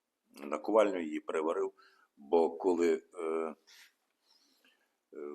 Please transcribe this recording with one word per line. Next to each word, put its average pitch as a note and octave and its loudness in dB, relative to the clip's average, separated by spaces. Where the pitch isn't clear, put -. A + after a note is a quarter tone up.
наковальню, F#2 0
її D#2 -6
приварив, E2 -4
бо E2 2
коли, E2+ 2
е, F2 -10
е, D#2+ -4